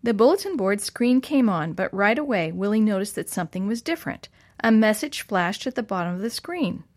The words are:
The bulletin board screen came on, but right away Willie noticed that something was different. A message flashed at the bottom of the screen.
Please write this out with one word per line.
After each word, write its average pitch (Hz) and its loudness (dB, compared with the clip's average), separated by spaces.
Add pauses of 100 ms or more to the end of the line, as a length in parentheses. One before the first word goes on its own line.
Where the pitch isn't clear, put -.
The 233 0
bulletin 330 4
board 202 0
screen 247 2
came 262 2
on, 160 0
but 185 -4
right 208 2
away 202 -2
Willie 202 0
noticed 202 0
that - -8
something 185 -6
was 233 -4
different. - -8 (340)
A 226 4
message 220 2
flashed 185 -2
at 254 -6
the 247 -4
bottom 180 -4
of 180 -8
the 226 -4
screen. 320 -6 (120)